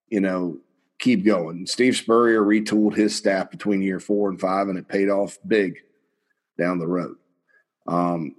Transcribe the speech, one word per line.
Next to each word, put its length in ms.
you 100
know, 400
keep 240
going. 420
Steve 300
Spurrier 460
retooled 540
his 200
staff 340
between 320
year 200
four 280
and 100
five, 280
and 100
it 120
paid 200
off 380
big 320
down 180
the 100
road. 280
Um, 520